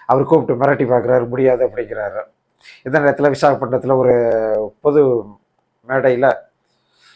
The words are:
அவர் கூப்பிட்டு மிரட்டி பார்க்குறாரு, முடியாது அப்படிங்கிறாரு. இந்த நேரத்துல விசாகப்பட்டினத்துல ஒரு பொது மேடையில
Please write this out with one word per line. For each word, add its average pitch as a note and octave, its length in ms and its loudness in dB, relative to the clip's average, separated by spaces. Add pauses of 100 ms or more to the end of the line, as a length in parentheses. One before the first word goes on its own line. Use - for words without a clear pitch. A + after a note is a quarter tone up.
அவர் C3+ 180 2
கூப்பிட்டு C3+ 400 2
மிரட்டி C#3 240 2
பார்க்குறாரு, B2 400 2
முடியாது B2+ 380 2
அப்படிங்கிறாரு. G#2+ 560 -6 (640)
இந்த C3+ 160 -6
நேரத்துல C#3+ 300 0
விசாகப்பட்டினத்துல C3 640 -2
ஒரு B2+ 200 2 (640)
பொது D3 200 2 (840)
மேடையில C3 460 0 (840)